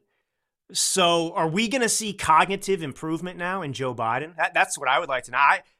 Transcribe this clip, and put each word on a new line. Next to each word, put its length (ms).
So 640
are 140
we 200
gonna 220
see 240
cognitive 720
improvement 540
now 240
in 120
Joe 220
Biden? 400
That, 180
that's 240
what 120
I 100
would 100
like 140
to 80
know. 60
I, 240